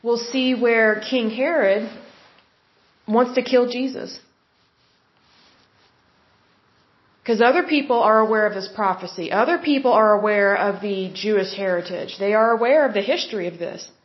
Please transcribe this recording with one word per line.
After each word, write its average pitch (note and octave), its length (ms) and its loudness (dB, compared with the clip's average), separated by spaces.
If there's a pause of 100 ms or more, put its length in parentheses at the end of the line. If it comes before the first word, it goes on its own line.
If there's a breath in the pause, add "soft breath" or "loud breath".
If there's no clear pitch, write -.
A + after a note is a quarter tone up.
we'll A#3 300 -2
see B3+ 220 0
where A3 540 2
King A#3 220 -2
Herod A3+ 580 0 (1160)
wants A#3+ 280 2
to B3+ 80 2
kill B3 260 2
Jesus. B3+ 500 -8 (3000)
'Cause A3+ 160 0
other C4+ 220 4
people C#4 460 0
are A3 100 6
aware G#3+ 280 2
of G3+ 80 -2
this G3 140 -10
prophecy. F#3 640 -6
Other C#4 260 2
people C4+ 340 0
are G#3+ 200 4
aware G#3 440 2
of G3 240 -2
the F#3+ 300 -6 (140)
Jewish G3+ 300 0
heritage. F3+ 640 -6
They G3+ 160 0
are A3 160 4
aware A#3+ 360 4
of A3+ 80 -2
the G3+ 200 -2
history G#3+ 340 -6
of E3+ 100 -12
this - 320 -12 (140)